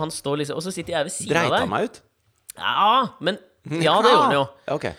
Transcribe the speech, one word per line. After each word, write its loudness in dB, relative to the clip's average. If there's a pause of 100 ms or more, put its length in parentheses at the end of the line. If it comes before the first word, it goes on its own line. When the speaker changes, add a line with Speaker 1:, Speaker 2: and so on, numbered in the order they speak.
Speaker 1:
han -6
står -4
liksom, -6
og -6
så -8
sitter -6
jeg -2
ved -10
siden -6
Speaker 2:
Dreit 2
Speaker 1:
av 0
deg. 0
Speaker 2:
han -4
meg -2
ut? -18 (560)
Speaker 1:
Ja, 2
men, -2 (240)
Speaker 2:
<laughs> -2
Speaker 1:
ja, 6 (100)
det 6
gjorde 6
han 2
jo. 2 (240)
Speaker 2:
Ja, -2
ok. -4